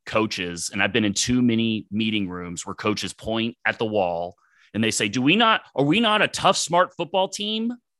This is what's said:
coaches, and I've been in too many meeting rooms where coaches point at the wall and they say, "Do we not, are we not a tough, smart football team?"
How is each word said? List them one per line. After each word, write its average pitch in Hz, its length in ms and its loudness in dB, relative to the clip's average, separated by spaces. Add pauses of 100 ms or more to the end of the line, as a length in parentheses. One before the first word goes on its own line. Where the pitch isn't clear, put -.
coaches, 92 680 -4
and 101 100 -2
I've 101 100 2
been 113 120 2
in 101 100 0
too 123 280 2
many 113 500 0
meeting 107 360 -2
rooms 87 380 -10
where 98 80 -8
coaches 101 380 -4
point 113 520 -4
at 107 140 -2
the 117 80 0
wall 90 480 -2 (400)
and 104 80 0
they 113 80 2
say, 214 180 0
"Do 131 140 -2
we 151 140 4
not, 220 260 4 (140)
are 139 80 4
we 156 160 4
not 214 220 2
a 147 60 2
tough, - 280 2
smart 175 400 2
football 190 320 -2
team?" 220 440 -4 (260)